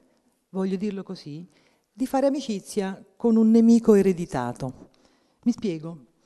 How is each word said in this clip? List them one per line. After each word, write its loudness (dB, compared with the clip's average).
voglio -6
dirlo -8
così, -16
di -8
fare -2
amicizia -6
con 0
un 4
nemico 6
ereditato. -2
Mi 0
spiego. -8